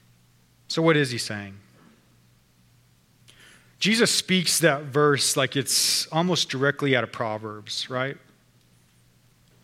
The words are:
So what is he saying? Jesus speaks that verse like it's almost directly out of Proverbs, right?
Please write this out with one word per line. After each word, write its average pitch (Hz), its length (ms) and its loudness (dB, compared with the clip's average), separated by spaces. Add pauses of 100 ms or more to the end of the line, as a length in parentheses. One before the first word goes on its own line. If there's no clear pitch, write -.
(680)
So - 120 -2
what 165 140 6
is 143 160 2
he 120 60 -6
saying? 101 380 -8 (2250)
Jesus 220 300 2
speaks - 500 0
that 156 240 2
verse 147 520 2
like 135 220 0
it's - 500 0
almost 165 400 0
directly 139 480 0
out 120 80 2
of 113 80 -8
Proverbs, 107 800 -8
right? 131 260 -6 (1500)